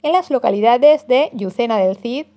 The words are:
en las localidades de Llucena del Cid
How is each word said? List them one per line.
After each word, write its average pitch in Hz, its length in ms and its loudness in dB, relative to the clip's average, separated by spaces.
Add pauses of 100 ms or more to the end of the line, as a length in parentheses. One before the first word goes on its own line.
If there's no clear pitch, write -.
en 311 120 -2
las 359 180 -2
localidades 240 760 2
de 262 260 0
Llucena 214 440 -4
del 190 200 0
Cid 262 280 -8 (120)